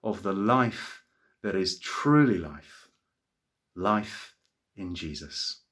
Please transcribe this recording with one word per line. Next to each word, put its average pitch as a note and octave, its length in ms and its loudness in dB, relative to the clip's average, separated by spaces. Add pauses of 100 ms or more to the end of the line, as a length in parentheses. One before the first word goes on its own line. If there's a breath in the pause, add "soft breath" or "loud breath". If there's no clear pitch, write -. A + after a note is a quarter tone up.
of G#2 200 -4
the G2 120 -2
life A#2 680 0 (400)
that G#2 120 -4
is F#2 240 0
truly C#3+ 600 4
life, - 500 -12 (880)
life G#2 600 -2 (400)
in F2+ 200 -8
Jesus. - 760 -8